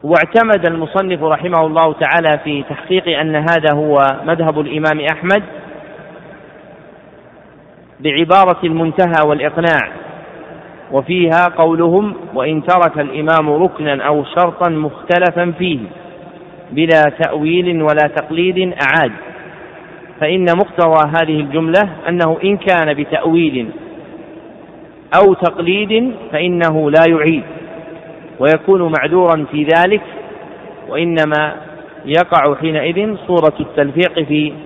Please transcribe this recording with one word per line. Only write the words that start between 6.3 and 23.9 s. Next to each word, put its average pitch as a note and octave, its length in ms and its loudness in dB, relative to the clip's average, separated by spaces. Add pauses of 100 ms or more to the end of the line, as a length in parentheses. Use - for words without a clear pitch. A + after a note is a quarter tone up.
بعبارة E3+ 640 4
المنتهى E3 680 2
والإقناع، D3 640 0 (1000)
وفيها E3+ 560 2 (100)
قولهم: E3+ 580 2 (180)
"وإن D3 300 -2
ترك E3 360 2
الإمام D3+ 640 0
ركنا D3 440 -2
أو D3 160 0
شرطا E3+ 460 0
مختلفا F3 920 0
فيه E3+ 200 -2 (920)
بلا D#3+ 320 4 (180)
تأويل E3 600 0
ولا D3+ 340 2
تقليد E3+ 440 -2
أعاد"، D3 520 0 (1080)
فإن F3+ 260 0 (120)
مقتضى D#3+ 520 2
هذه D#3+ 300 0
الجملة E3 500 0 (200)
أنه E3 340 0
إن G3 140 2
كان E3 360 2
بتأويل D3 760 0 (1500)